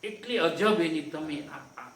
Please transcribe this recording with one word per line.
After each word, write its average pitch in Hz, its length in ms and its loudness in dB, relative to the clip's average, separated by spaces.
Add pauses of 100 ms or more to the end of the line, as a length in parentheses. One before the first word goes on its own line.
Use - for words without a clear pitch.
એટલી 214 340 -4
અજબ 175 440 4
એની 160 200 2
તમે 151 460 -6
આ, - 340 -16
આ, 123 140 -16